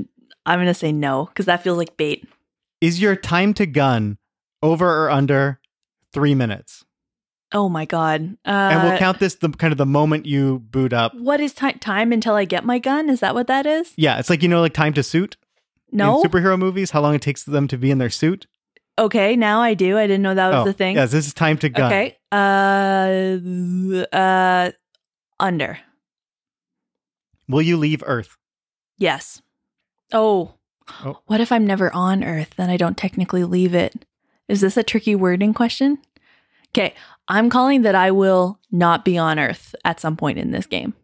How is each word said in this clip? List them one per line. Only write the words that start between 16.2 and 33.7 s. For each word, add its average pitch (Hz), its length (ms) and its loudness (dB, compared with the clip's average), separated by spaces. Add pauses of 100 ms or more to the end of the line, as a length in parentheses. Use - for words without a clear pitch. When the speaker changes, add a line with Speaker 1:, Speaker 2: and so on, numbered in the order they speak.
Speaker 2:
in - 40 2
superhero 185 300 2
movies, 185 320 -2
how 151 120 0
long 147 120 2
it 143 80 0
takes 143 220 -6
them 143 240 -2
to 131 100 -6
be 131 140 0
in 135 80 2
their 123 100 0
suit. 165 380 -2 (500)
Speaker 1:
Okay, 220 380 2
now 220 260 2
I 233 140 2
do. 190 240 0
I 214 80 2
didn't 196 160 0
know 190 100 0
that 190 160 2
was 143 120 2
Speaker 2:
Oh, 110 40 0
Speaker 1:
the 98 80 0
thing. 190 220 -2
Speaker 2:
yes, 131 160 0
this 147 160 0
is 143 80 -12
time 156 240 0
to 156 100 -2
gun. 127 240 0
Speaker 1:
Okay. 208 240 -2 (140)
Uh, 196 1080 0
th-, 180 720 -4
uh, 185 600 2 (680)
under. 175 380 -4 (1700)
Speaker 2:
Will 139 140 2
you 170 160 2
leave 151 280 -2
Earth? 120 320 -6 (600)
Speaker 1:
Yes. - 440 -4 (720)
Oh. 214 440 0 (480)
Speaker 2:
Oh. 139 240 -12
Speaker 1:
What 220 140 0
if 233 100 -2
I'm 220 160 2
never 196 260 0
on 185 300 -2
Earth? 156 340 -6
Then 180 120 -2
I 180 80 0
don't 175 200 -2
technically 185 460 -2
leave 180 320 0